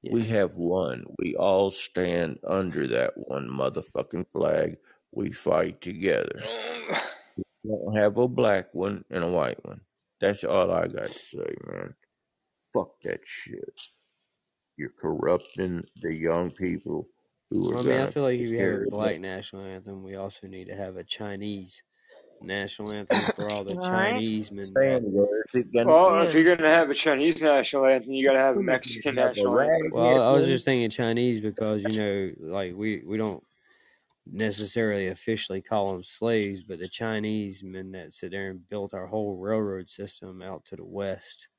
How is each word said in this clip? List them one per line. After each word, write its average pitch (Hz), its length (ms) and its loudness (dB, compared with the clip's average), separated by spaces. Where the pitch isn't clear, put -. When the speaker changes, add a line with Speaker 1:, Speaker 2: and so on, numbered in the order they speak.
Speaker 1:
We 117 120 2
Speaker 2:
Yeah. 110 160 0
Speaker 1:
have 92 180 2
one. 85 480 0
We 87 160 -2
all 98 360 4
stand 87 760 -2
under 87 400 0
that 60 300 0
one 65 320 -6
motherfucking 67 840 -4
flag. 78 460 2
We - 200 -4
fight - 500 0
together. 76 640 -2
Speaker 3:
Um. - 500 -6
Speaker 1:
We 110 80 -6
don't 107 260 -4
have 104 200 4
a 123 120 4
black 110 440 2
one 98 360 -4
and 85 160 -2
a 85 40 0
white 76 360 0
one. 50 160 -14
That's 98 240 0
all 90 260 2
I 85 160 0
got - 240 -8
to - 80 -14
say, - 360 -8
man. 50 280 -10
Fuck - 280 -4
that 50 240 -6
shit. - 560 -12
You're 69 200 -10
corrupting 87 880 -2
the 82 140 -4
young 82 360 0
people 82 580 -6
who - 220 0
are 113 40 -2
Speaker 2:
Well, 120 40 -2
I 123 40 -2
mean, 131 100 2
I 131 60 2
Speaker 1:
gonna 139 120 -2
Speaker 2:
feel 143 120 -2
like 123 160 0
if 120 100 -4
you 113 100 -2
have - 0 -
a 95 80 2
Speaker 1:
inherit 98 240 -2
Speaker 2:
black 107 240 -2
Speaker 1:
that. 80 60 -12
Speaker 2:
national 95 440 -10
anthem, 95 380 -14
we 95 120 -14
also 98 320 -12
need 92 200 -14
to 92 80 -12
have 95 220 -10
a 85 60 -12
Chinese 101 800 -8
national 98 500 -6
anthem 104 440 -2
for 104 140 -4
all 104 140 -4
the 135 120 -6
Speaker 4:
Right. 185 380 0
Speaker 2:
Chinese 220 380 -4
men 196 120 -10
Speaker 1:
Saying, 135 400 0
Speaker 2:
that 104 60 -4
Speaker 1:
where 101 320 2
is - 140 -8
it 113 180 0
gonna 117 180 4
Speaker 3:
Well, 170 300 10
if 170 60 4
Speaker 1:
end? 156 80 2
Speaker 3:
you're 175 100 8
gonna 156 140 4
have 160 220 6
a - 20 2
Chinese 151 480 2
national 139 460 4
anthem, 131 240 4
you 135 160 0
gotta 135 100 8
have 135 160 6
a - 60 2
Speaker 1:
We're 196 60 0
not 131 80 4
Speaker 3:
Mexican 127 420 -2
Speaker 1:
gonna 127 140 4
have - 20 0
a 104 80 -6
Speaker 3:
national 120 200 4
anthem. 156 260 4
Speaker 1:
rag - 80 -4
Speaker 2:
Well, 123 280 6
I 120 100 6
was 139 100 8
Speaker 1:
yet, 135 80 4
Speaker 2:
just 127 160 0
thinking 123 260 2
Chinese 117 500 0
because, 107 420 -2
you 110 160 -2
know, 98 320 -2
like, 92 220 -4
we, 104 280 -4
we 98 140 -4
don't 104 260 -2
necessarily 104 800 -2
officially 95 560 -6
call 98 320 -2
'em 90 80 -10
slaves, 104 580 -2
but 90 160 -14
the 87 100 -12
Chinese 107 760 -6
men 95 300 -12
that 87 200 -16
sit 90 160 -12
there 98 220 -8
and 90 180 -16
built 101 240 -8
our 92 140 -8
whole 101 300 -4
railroad 98 520 -4
system 95 540 -14
out 92 220 -14
to - 100 -16
the - 100 -16
west 95 640 -10